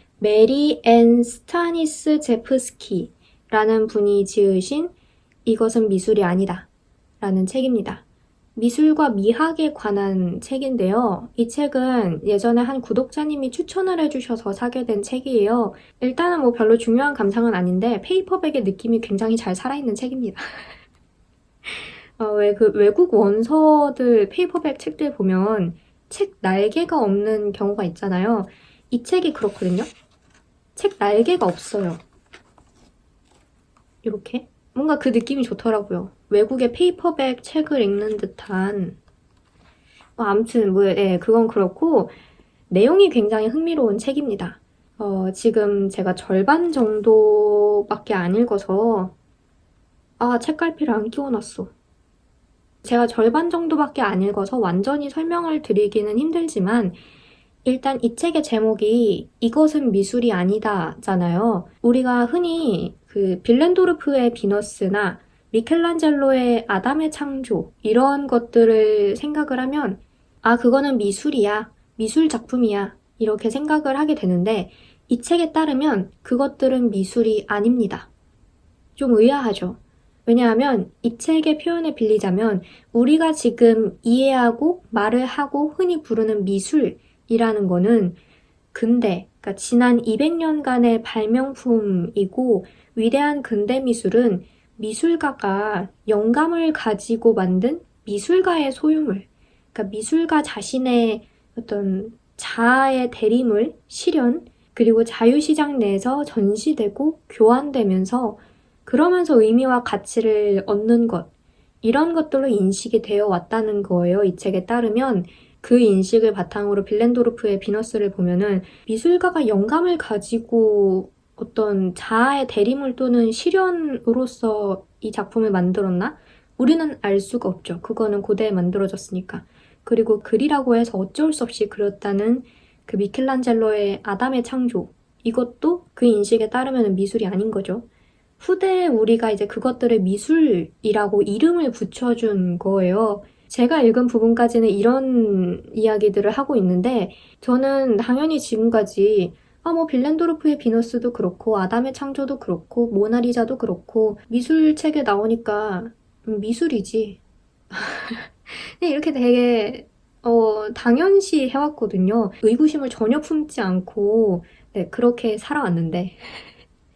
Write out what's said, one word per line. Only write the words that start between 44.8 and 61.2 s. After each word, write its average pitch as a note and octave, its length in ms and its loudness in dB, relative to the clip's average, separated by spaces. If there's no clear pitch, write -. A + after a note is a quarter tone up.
어, F#3+ 340 -4
지금 G#3 560 0
제가 F#3+ 260 -4
절반 C4+ 560 0
정도밖에 G#3 1400 2
안 F#3 220 0
읽어서, G#3 800 0
아, A#3+ 200 0
책갈피를 D#4 560 -4
안 G#3+ 160 -2
끼워놨어. A#3 580 -6
제가 A#3+ 220 2
절반 A#3+ 440 0
정도밖에 D#4 520 -2
안 F#3+ 200 0
읽어서 G3+ 360 -2
완전히 A3+ 520 -2
설명을 E4 520 -4
드리기는 G#3+ 560 0
힘들지만, A#3+ 720 -2
일단 C4 380 -2
이 A#3 120 -2
책의 D#4+ 280 -2
제목이 A3 880 0
이것은 D4 500 2
미술이 G#3+ 420 0
아니다잖아요. F#3 1300 -2